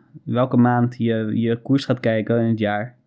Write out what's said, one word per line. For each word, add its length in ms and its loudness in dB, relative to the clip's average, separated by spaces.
welke 340 0
maand 400 2
je, 360 -2
je 280 -2
koers 240 0
gaat 140 -2
kijken 420 0
in 80 2
het 100 0
jaar. 480 -4